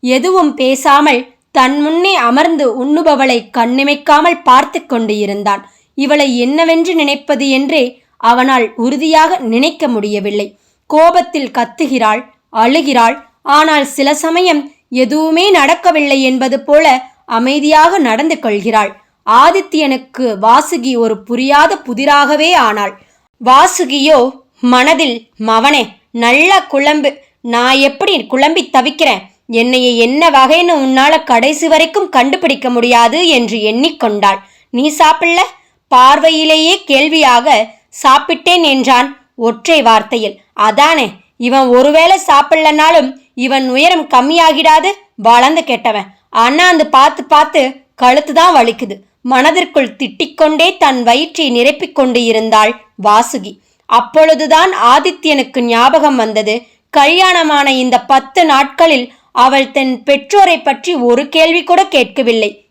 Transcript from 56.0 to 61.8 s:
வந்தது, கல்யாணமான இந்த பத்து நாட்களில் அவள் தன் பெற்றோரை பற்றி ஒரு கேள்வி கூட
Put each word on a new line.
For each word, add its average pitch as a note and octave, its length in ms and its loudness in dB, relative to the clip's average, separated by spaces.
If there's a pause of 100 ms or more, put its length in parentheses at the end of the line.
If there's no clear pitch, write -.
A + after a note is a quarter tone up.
வந்தது, G#3+ 380 -2 (380)
கல்யாணமான D#4 800 2
இந்த B3+ 280 0
பத்து C4+ 440 0
நாட்களில் C#4 600 0 (300)
அவள் C4 360 2
தன் C4 220 -2 (100)
பெற்றோரை E4 560 2
பற்றி D#4 420 -4
ஒரு A#3+ 280 0
கேள்வி E4 340 0
கூட F4+ 240 0